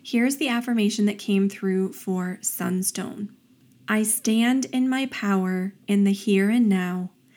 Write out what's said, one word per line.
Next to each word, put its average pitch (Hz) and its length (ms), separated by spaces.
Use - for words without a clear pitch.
Here's 247 360
the 285 120
affirmation 233 580
that 202 120
came 196 300
through 190 440
for 185 480
sunstone. 185 880
"I 214 160
stand 233 640
in 254 220
my 262 180
power 190 680
in 202 160
the 196 80
here 196 380
and 233 180
now, 180 420